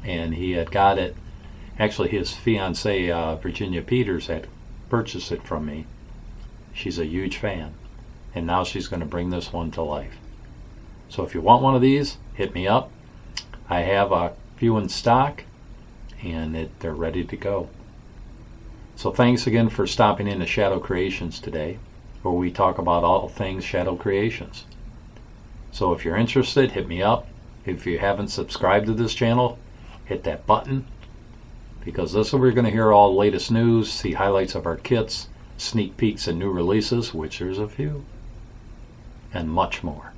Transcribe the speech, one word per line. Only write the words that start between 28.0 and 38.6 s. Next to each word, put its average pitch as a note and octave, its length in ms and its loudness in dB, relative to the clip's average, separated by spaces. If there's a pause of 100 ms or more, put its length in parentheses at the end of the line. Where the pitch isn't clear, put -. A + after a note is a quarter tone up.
subscribed G2+ 580 2
to A2 80 0
this A2 200 0
channel, B2 440 2 (460)
hit - 200 -6
that - 220 -4
button, C3 380 2 (1000)
because E2+ 280 -4
this G#2+ 140 4
is - 80 -4
where C3 120 6
you're A#2+ 60 8
gonna A#2 160 4
hear A2 240 6
all G2+ 200 10
the F#2+ 60 4
latest G2+ 320 4
news, A2+ 400 6
see F#2 220 -4
highlights G2 420 2
of E2+ 120 -4
our E2 100 0
kits, - 520 0 (280)
sneak - 400 -2
peeks - 320 0
and E2 100 0
new F#2+ 120 0
releases, G#2+ 640 2
which D#2 240 -6
there's F#2 200 -4
a G#2+ 100 -2
few, C#3+ 360 -4 (1300)